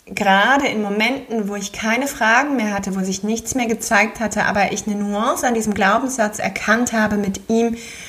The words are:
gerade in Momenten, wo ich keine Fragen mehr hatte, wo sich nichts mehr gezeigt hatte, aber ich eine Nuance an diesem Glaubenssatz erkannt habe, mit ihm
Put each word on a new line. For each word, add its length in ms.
gerade 600
in 160
Momenten, 680
wo 60
ich 180
keine 360
Fragen 480
mehr 180
hatte, 220
wo 40
sich 220
nichts 320
mehr 120
gezeigt 540
hatte, 240
aber 280
ich 140
eine 100
Nuance 500
an 80
diesem 180
Glaubenssatz 680
erkannt 540
habe, 240
mit 320
ihm 280